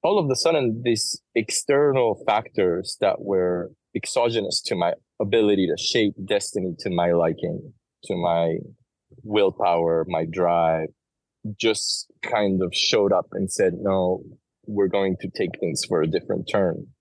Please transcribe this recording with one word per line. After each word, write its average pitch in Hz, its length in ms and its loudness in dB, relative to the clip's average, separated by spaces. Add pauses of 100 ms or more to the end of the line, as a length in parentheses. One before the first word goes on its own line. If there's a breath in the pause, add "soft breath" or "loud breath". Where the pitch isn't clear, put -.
All 196 160 4
of 151 120 2
a 131 40 4
sudden, 127 480 2
these 117 380 0 (140)
external 131 920 2
factors 98 760 0
that - 180 2
were 92 520 0 (220)
exogenous 117 680 -2
to - 120 -4
my 87 200 0 (260)
ability 104 460 2
to 80 100 0
shape 104 380 0 (100)
destiny 92 540 -2
to - 100 -6
my 87 240 2
liking, 85 640 -2 (300)
to 92 120 -4
my 85 400 0 (680)
willpower, 85 840 2
my 82 160 -2
drive, 82 640 2 (680)
just - 520 -2 (120)
kind 98 400 0
of 85 120 -4
showed 101 380 2
up 90 200 2
and 95 200 -4
said, - 220 0
"No, 92 480 0 (440)
we're 101 220 0
going 95 320 0
to - 80 -8
take 90 320 -6
things 82 260 -4
for 87 140 0
a 78 60 2
different 90 440 -4
turn." 90 360 0 (140)